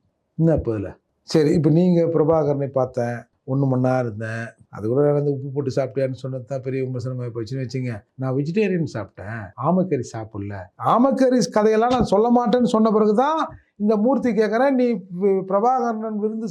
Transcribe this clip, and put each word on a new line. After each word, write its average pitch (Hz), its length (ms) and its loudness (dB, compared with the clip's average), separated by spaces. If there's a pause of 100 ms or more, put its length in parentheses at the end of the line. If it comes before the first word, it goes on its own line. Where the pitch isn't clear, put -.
(380)
என்ன 160 160 4
இப்போ 127 180 -2
இதுல? 98 180 -6 (380)
சரி, 156 240 4
இப்ப 160 180 2
நீங்க 170 340 4
பிரபாகரனை 151 640 0
பார்த்தேன், 120 480 -2 (300)
ஒண்ணு 135 220 0
மணி 127 140 0
நேரம் 127 180 2
இருந்தேன், 113 460 -6 (260)
அது 104 160 -6
கூட 135 160 2
நான் 147 80 2
வந்து 143 200 0
உப்பு 135 180 -8
போட்டு 131 240 -4
சாப்பிட்டியான்னு 131 380 -2
சொன்னது 131 320 -10
தான் 135 160 -8
பெரிய 131 240 -6
விமர்சனமா 127 500 -8
போச்சுன்னு 120 320 -6
வச்சுங்க. 123 380 -6 (100)
நான் 131 200 -4
வெஜிடேரியன் 170 580 -2
சாப்பிட்டேன், 104 580 -10 (140)
ஆமைக்கறி 175 360 2 (120)
சாப்பிடல. 104 420 -10 (240)
ஆமைக்கறி 247 720 2
கதையெல்லாம் 220 400 2
நான் 247 140 2
சொல்ல 240 400 2
மாட்டேன்னு 240 200 2
சொன்ன 220 260 4
பிறகுதான் 226 580 2 (280)
இந்த 208 200 0
மூர்த்தி 240 360 2
கேக்குறேன், 220 380 2
"நீ 247 240 2
வி-, 190 520 -2
பிரபாகரன் 220 720 0
விருந்து 220 340 -4